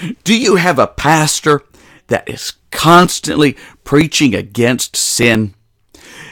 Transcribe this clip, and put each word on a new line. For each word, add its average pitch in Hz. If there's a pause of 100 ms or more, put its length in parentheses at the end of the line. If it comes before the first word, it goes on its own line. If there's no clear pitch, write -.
(260)
Do 226
you 226
have 175
a 113
pastor 151 (440)
that -
is - (200)
constantly 156 (300)
preaching 143
against 110
sin? 110 (800)